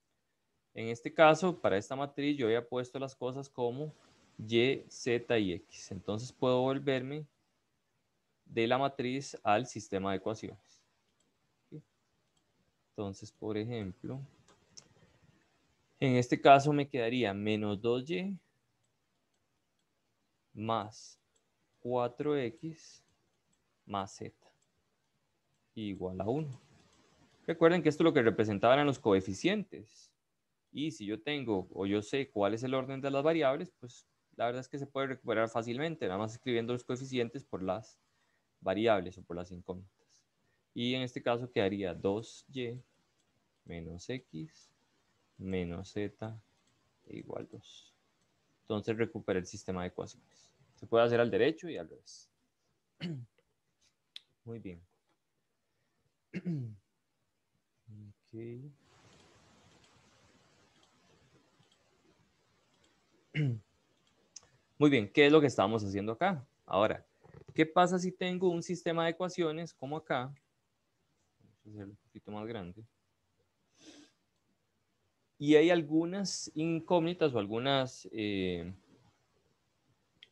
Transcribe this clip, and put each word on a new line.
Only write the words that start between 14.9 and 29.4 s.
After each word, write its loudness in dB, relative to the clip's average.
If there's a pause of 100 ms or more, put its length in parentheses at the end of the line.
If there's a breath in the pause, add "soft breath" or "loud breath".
en 2
este 2
caso 10
me 2
quedaría 0
menos -2
dos 0
Y -4 (2250)
más -4 (600)
cuatro -2
X -8 (800)
más -6
Z -14 (1400)
igual -6
a -6
uno. -6 (840)
Recuerden 4
que 4
esto 2
es 8
lo 6
que 6
representaban 6
en 4
los 2
coeficientes. 0 (640)